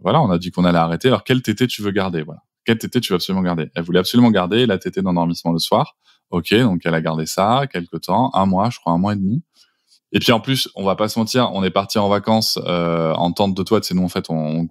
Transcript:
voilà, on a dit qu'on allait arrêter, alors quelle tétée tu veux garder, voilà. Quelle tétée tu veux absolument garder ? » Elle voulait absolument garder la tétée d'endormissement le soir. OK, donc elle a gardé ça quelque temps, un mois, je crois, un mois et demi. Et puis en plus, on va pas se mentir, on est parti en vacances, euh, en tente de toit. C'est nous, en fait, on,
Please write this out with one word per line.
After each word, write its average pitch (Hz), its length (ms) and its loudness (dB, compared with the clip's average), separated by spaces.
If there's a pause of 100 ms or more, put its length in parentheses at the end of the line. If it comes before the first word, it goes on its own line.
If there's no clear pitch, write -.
voilà, 127 200 2
on 113 80 2
a 87 80 2
dit 90 140 -6
qu'on 87 140 0
allait 87 120 4
arrêter, 82 320 2
alors 107 140 2
quelle 127 180 0
tétée 117 260 0
tu - 140 -8
veux 101 100 -2
garder, 95 320 -2
voilà. 78 180 -16 (220)
Quelle 113 140 2
tétée 110 240 -4
tu - 100 -4
veux 92 40 2
absolument 95 280 -2
garder ? » 85 320 -2
Elle 85 80 -4
voulait 87 160 2
absolument 117 320 4
garder 101 340 2
la 98 120 2
tétée 92 240 -6
d'endormissement 85 500 -2
le 82 80 0
soir. - 380 0 (320)
OK, 90 240 -2
donc 110 320 4
elle 82 80 0
a 82 80 0
gardé 80 240 -4
ça 117 460 0
quelque 87 260 -8
temps, 104 360 -2
un 95 120 2
mois, 98 240 2
je - 100 -8
crois, 85 140 -2
un 85 40 2
mois 101 160 0
et 101 40 -4
demi. 98 260 -2 (680)
Et 101 80 2
puis 123 120 2
en 113 80 4
plus, 131 360 -2
on 98 80 -8
va 95 120 2
pas 107 120 0
se - 100 -6
mentir, 113 360 0
on 98 100 -2
est 92 80 2
parti 101 260 -2
en 101 120 2
vacances, 110 560 0
euh, 85 480 0
en 87 180 0
tente 98 240 0
de 95 80 -2
toit. 104 180 2
C'est - 120 -6
nous, 90 100 2
en 87 60 -2
fait, - 200 -6
on, 80 420 -4